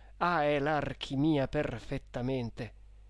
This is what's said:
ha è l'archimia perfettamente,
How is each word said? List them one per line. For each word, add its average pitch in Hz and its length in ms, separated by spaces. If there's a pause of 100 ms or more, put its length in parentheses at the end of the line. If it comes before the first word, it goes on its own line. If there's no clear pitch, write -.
(180)
ha 170 260
è 147 160
l'archimia 139 880
perfettamente, 127 1300 (360)